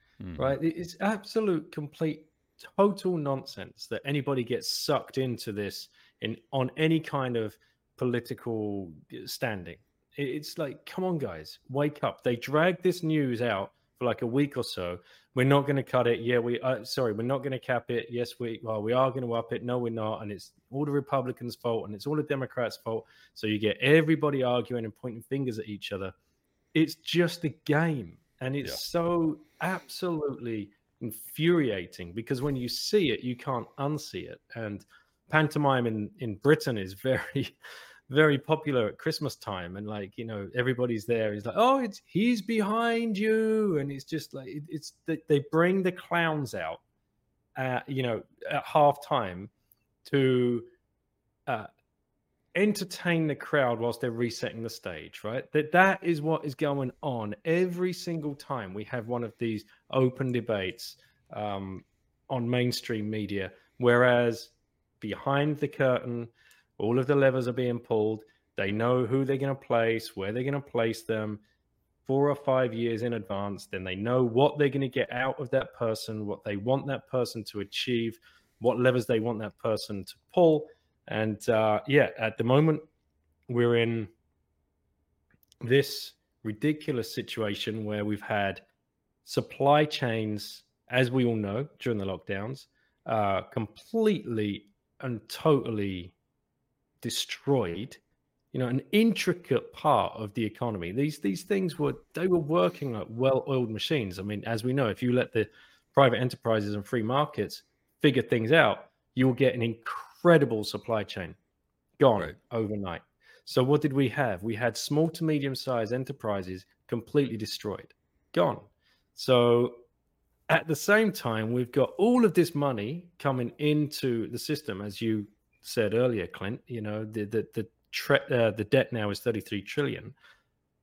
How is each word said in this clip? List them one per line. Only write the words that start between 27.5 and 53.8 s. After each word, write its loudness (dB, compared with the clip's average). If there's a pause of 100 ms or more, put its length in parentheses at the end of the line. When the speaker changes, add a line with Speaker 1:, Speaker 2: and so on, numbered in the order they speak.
Speaker 2:
And -4
it's -6
Speaker 1:
Yeah. -6
Speaker 2:
so 0 (200)
absolutely -4 (300)
infuriating 0
because -4
when 0
you -4
see 2
it, 0
you -4
can't -6 (120)
unsee -6
it. -16 (160)
And -8 (460)
pantomime 4
in, -2
in -6
Britain 2
is -6
very, -4 (240)
<laughs> -20
very 6
popular 0
at -8
Christmas -4
time. -8
And, -10
like, -10
you -8
know, -8
everybody's 0
there. 0
He's -8
like, -6
"Oh, 4
it's, -6
he's 0
behind 0
you." 2
And -2
it's -10
just -8
like, -12
it, -10
it's, -10 (120)
they, -2
they 4
bring 4
the 0
clowns -2
out, -6 (720)
uh, -2
you -2
know, -2 (280)
at -2
halftime 2 (580)
to, 2 (800)
uh, -4 (920)
entertain 0
the 0
crowd 0